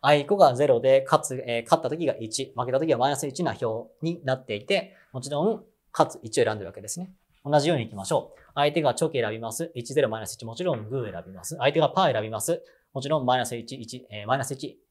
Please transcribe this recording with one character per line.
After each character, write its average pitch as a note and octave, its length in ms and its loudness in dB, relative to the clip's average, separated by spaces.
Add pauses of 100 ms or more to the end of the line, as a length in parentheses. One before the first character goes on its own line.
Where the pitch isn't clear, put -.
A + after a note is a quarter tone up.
あ D3 140 6
い C#3+ 120 2
こ G3+ 100 2
が D3+ 180 8
ゼ C#3 140 4
ロ B2 120 6
で、 C3+ 220 6
か - 160 4
つ、 C3 260 -4
え A#2 140 -2
ー、 A#2 60 -4
勝 E3 160 4
っ - 20 -12
た B2+ 80 -4
時 D#3+ 160 -2
が - 140 0
一、 A#2 360 -8
負 A#2+ 100 -2
け B2 60 -2
た C3 60 2
時 D#3+ 140 2
は A#2 80 2
マ C3+ 80 4
イ - 20 2
ナ C#3 60 -2
ス D3+ 100 -6
一 C3+ 160 -6
な B2+ 180 -2
表 A2+ 300 -4 (100)
に E3 240 -4
な C3 100 0
っ C3 100 -12
て A2 100 -6
い G#2 100 -8
て、 - 320 -2 (160)
も C3 80 -8
ち C3+ 80 -10
ろ D3 160 0
ん、 G#3+ 200 0 (260)
か - 160 2
つ - 160 -14
一 A2+ 180 -2
を A#2 40 6
選 G#2+ 100 0
ん G#2+ 40 -8
で - 20 -10
る F2+ 80 -10
わ F#2+ 40 -14
け G2 80 -16
で G2+ 60 -16
す E3+ 140 -10
ね。 F#3 120 -12 (320)
同 D3 140 4
じ C#3+ 100 2
よ F3 60 2
う C#3 40 0
に A2+ 60 -2
い - 40 -10
き G#2+ 80 -12
ま F#2+ 80 -6
し B2+ 80 -2
ょ - 240 -2
う。 - 40 -20 (140)
相 C#3+ 180 2
手 E3 80 0
が C3+ 140 2
チ - 100 0
ョ D#3+ 60 0
キ C3+ 100 -2
選 A2 100 0
び A2+ 100 -8
ま A2+ 120 -8
す。 E3 220 -8
一、 A#2+ 180 -10
ゼ D3 100 4
ロ、 B2+ 60 2
マ A2 100 -4
イ - 20 -8
ナ G#2+ 80 -10
ス - 60 -10
一。 - 100 -16
も A2+ 100 -10
ち E3 80 -8
ろ E3+ 140 -2
ん G#2+ 120 -12
グ C3 120 -4
ー G#2 120 -8
選 E2+ 140 -12
び F#2 60 -18
ま F#2 100 -16
す。 - 140 -10
相 C3+ 160 2
手 D#3+ 80 4
が D3 100 4
パ F#3+ 140 2
ー D3 80 4
選 A2 100 0
び A2 80 -6
ま A2 100 -6
す。 E3+ 220 -2 (300)
も C3+ 100 -6
ち C#3 60 -6
ろ D3+ 120 2
ん、 B2+ 60 -2
マ B2 80 4
イ B2+ 40 2
ナ A#2 80 -2
ス A#2 100 -8
一、 A#2 180 -12
一、 B2+ 340 -14
え G#2 140 -14
ー、 G#2 40 -10
マ B2+ 100 0
イ - 20 -2
ナ B2+ 60 -4
ス C#3+ 100 -6
一 - 260 -12 (100)